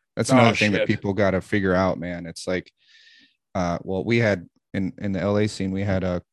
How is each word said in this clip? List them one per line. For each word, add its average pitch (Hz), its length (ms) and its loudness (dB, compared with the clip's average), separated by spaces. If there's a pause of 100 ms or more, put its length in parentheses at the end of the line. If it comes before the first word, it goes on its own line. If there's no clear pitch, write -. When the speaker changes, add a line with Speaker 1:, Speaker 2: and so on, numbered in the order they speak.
(160)
Speaker 1:
That's 113 140 0
Speaker 2:
Oh, 131 80 4
Speaker 1:
another 117 180 6
thing 104 160 2
that 113 80 2
Speaker 2:
shit. 107 80 -2
Speaker 1:
people 104 260 -2
gotta 95 280 2
figure 95 320 0
out, 92 240 2
man. 87 280 -10
It's - 200 -14
like, 90 260 -4 (840)
uh, 87 280 -2
well, 95 200 -4
we 113 140 0
had 101 320 0 (240)
in, 95 260 -4
in 101 140 -4
the 92 80 -4
L 101 180 0
A 107 80 2
scene, 95 240 -6
we 95 120 -4
had 95 200 -2
a, 90 200 -2 (100)